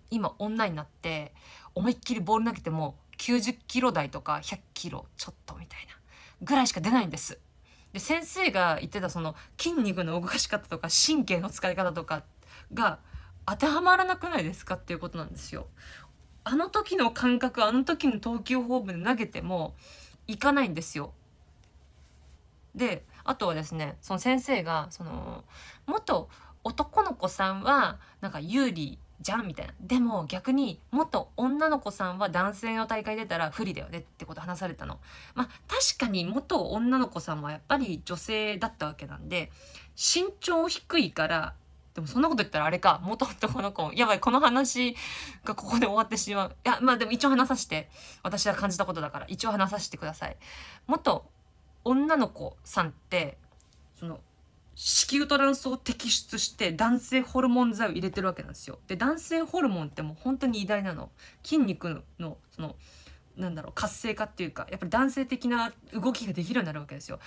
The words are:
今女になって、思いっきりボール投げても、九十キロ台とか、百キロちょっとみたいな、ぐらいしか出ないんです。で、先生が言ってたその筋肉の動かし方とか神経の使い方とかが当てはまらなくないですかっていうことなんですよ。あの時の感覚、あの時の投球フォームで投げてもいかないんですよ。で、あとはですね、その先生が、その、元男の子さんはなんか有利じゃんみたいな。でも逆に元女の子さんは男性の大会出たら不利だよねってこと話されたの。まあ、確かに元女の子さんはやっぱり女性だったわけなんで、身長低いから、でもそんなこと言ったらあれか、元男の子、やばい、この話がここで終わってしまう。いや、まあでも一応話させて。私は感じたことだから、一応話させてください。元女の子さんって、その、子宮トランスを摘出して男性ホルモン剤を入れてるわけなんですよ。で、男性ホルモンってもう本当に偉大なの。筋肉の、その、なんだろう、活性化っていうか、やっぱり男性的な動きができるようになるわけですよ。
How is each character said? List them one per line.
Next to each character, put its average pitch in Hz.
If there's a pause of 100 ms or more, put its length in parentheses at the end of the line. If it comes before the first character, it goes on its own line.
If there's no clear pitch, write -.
今 214
女 214
に 175
な 151
っ -
て、 156 (400)
思 196
い -
っ 247
き -
り 220
ボ 208
ー -
ル 226
投 233
げ -
て 165
も、 156 (220)
九 240
十 240
キ -
ロ 247
台 151
と 143
か、 151
百 - (100)
キ -
ロ - (140)
ち -
ょ -
っ - (100)
と -
み 165
た -
い -
な、 - (480)
ぐ 262
ら 269
い 247
し -
か 185
出 175
な 247
い 190
ん 165
で 156
す。 - (540)
で、 196
先 320
生 359
が 175
言 175
っ -
て 202
た 185
そ 175
の 156 (200)
筋 339
肉 202
の 165
動 -
か 175
し -
方 208
と 160
か 165
神 302
経 180
の 185
使 190
い 175
方 185
と 160
か 156 (480)
が 208 (480)
当 196
て 269
は 311
ま 359
ら 381
な 370
く 349
な 320
い -
で 160
す -
か 185
っ 185
て -
い 170
う -
こ 175
と -
な 165
ん 151
で -
す -
よ。 - (720)
あ 240
の 339
時 415
の 233
感 247
覚、 247
あ 214
の 254
時 320
の 226
投 233
球 247
フ 247
ォ -
ー 214
ム 180
で 170
投 240
げ 226
て -
も 170 (500)
い 220
か 277
な 277
い 220
ん 170
で 165
す -
よ。 143 (1600)
で、 220 (180)
あ 269
と 208
は 170
で 156
す 156
ね、 151
そ -
の 185
先 254
生 247
が、 160
そ -
の、 - (420)
元 311 (360)
男 294
の 349
子 185
さ 190
ん 196
は 262 (200)
な 196
ん -
か 151
有 233
利 156 (220)
じ -
ゃ 208
ん 233
み 165
た -
い -
な。 -
で 247
も 208
逆 185
に 262 (100)
元 277
女 285
の 302
子 208
さ 190
ん 180
は 202
男 185
性 226
の 226
大 220
会 214
出 220
た 170
ら 160
不 226
利 190
だ -
よ -
ね 170
っ 156
て -
こ 160
と 160
話 175
さ 185
れ 165
た -
の。 - (360)
ま 254
あ、 240 (200)
確 -
か 247
に 185
元 240
女 240
の 247
子 170
さ 160
ん 151
は 147
や 156
っ -
ぱ 277
り 202
女 -
性 214
だ 226
っ 220
た 156
わ 156
け 151
な 143
ん 143
で、 170 (440)
身 370
長 330
低 -
い 185
か 156
ら、 160 (400)
で 170
も 160
そ 147
ん 262
な 320
こ 311
と 214
言 -
っ -
た 156
ら 151
あ 156
れ 180
か、 -
元 220
男 -
の 202
子、 165
や 226
ば 214
い、 190
こ -
の 254
話 247 (480)
が 214
こ -
こ 226
で 240
終 202
わ 220
っ 220
て 220
し -
ま 196
う。 - (100)
い -
や、 254
ま 254
あ -
で 226
も 214
一 240
応 277
話 269
さ 262
せ -
て。 156 (340)
私 190
は 202
感 196
じ 180
た 196
こ 185
と 165
だ 147
か 143
ら、 -
一 -
応 226
話 190
さ 208
せ -
て 170
く -
だ 156
さ -
い。 - (500)
元 254 (600)
女 285
の 247
子 -
さ -
ん 165
っ -
て、 - (600)
そ 170
の、 170 (560)
子 -
宮 285
ト 285
ラ 277
ン 277
ス 269
を 254
摘 247
出 -
し -
て 185
男 220
性 254
ホ 254
ル 262
モ 247
ン 226
剤 208
を -
入 170
れ 180
て 196
る 190
わ 185
け -
な -
ん -
で -
す -
よ。 -
で、 190
男 269
性 330
ホ 339
ル 269
モ 175
ン -
っ 143
て 156
も 156
う -
本 262
当 269
に 220
偉 190
大 202
な 190
の。 - (340)
筋 311
肉 175 (160)
の、 165 (120)
そ -
の、 156 (600)
な 180
ん 175
だ -
ろ -
う、 -
活 -
性 214
化 214
っ 208
て -
い 170
う -
か、 -
や -
っ 190
ぱ 185
り 170
男 254
性 262
的 254
な 233 (200)
動 226
き -
が 190
で 165
き 165
る 247
よ 247
う -
に -
な 156
る 151
わ 147
け 139
で 147
す -
よ。 -